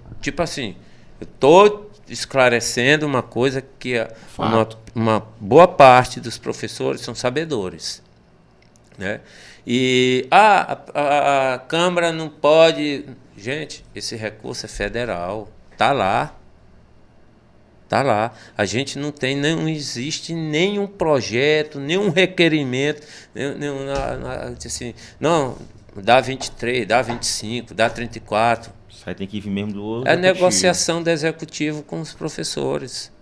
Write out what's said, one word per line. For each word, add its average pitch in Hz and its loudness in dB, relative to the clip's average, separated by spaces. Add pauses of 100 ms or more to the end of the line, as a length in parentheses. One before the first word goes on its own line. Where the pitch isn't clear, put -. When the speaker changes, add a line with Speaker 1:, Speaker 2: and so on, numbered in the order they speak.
(200)
Speaker 1:
tipo 143 -6
assim, 127 -6 (440)
eu - -12 (120)
tô 196 6 (220)
esclarecendo 127 2
uma 135 0
coisa 131 -2 (180)
que 123 -4
a, 110 -4 (300)
uma, - -2 (140)
Speaker 2:
Fato. - -8 (160)
Speaker 1:
uma 113 2 (200)
boa 139 8
parte 127 8
dos 120 -10
professores 127 -6
são 120 -12
sabedores, 123 -6 (960)
né? 101 -6 (460)
E, 127 2
ah, 196 4 (160)
a, 147 -2
a, 139 2
a 127 -6
Câmara 170 0
não 160 -8
pode. 147 4 (320)
Gente, 131 -10 (100)
esse - -10
recurso 110 -10
é 110 -14
federal, 104 -6 (280)
tá 120 2
lá. 117 0 (1500)
Tá 117 0
lá. 117 0 (240)
A 104 0
gente 117 -4
não 143 -6
tem, 139 -4
não 160 -2
existe 151 -8
nenhum 170 -2
projeto, 151 0
nenhum 175 0
requerimento, 151 0 (300)
nenhum, 135 -8
nenhum, 139 -8
na, 135 -4
na, 127 -10 (300)
assim, 123 -10 (260)
não, 143 0 (400)
dá 107 4
vinte 131 -6
e - -12
três, 120 -4
dá 113 2
vinte 117 -6
e - -6
cinco, 110 -6
dá 113 2
trinta 117 -10
e - -12
quatro. 113 0 (160)
Speaker 2:
Isso - -20
aí 90 -8
tem 98 -8
que 104 -10
vir 101 -8
mesmo 101 -4
do 104 -6
Speaker 1:
É 135 0
Speaker 2:
executivo. 175 0
Speaker 1:
negociação 180 0
do 165 0
executivo 156 -4
com 165 -10
os 160 -12
professores. 143 -8